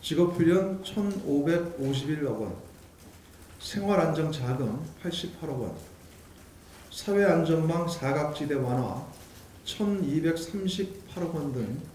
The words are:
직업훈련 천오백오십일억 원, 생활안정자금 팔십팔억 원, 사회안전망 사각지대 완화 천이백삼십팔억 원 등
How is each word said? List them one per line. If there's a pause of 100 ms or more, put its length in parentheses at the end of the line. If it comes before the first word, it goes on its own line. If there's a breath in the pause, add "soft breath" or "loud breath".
직업훈련
천오백오십일억
원, (1040)
생활안정자금 (220)
팔십팔억
원, (1160)
사회안전망
사각지대
완화 (580)
천이백삼십팔억
원
등 (140)